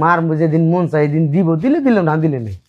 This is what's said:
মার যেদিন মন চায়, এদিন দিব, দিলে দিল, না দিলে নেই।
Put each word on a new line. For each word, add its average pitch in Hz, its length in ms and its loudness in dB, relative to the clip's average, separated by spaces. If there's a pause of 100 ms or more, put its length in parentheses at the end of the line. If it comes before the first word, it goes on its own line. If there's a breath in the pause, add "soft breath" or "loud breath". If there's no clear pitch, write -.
মার 170 160 2 (240)
যেদিন 165 300 2
মন 180 200 0
চায়, 151 160 0
এদিন 156 160 0 (100)
দিব, 175 140 2 (160)
দিলে 294 220 0
দিল, 233 120 2 (120)
না 156 140 0
দিলে 143 220 -2
নেই। 98 120 -10 (120)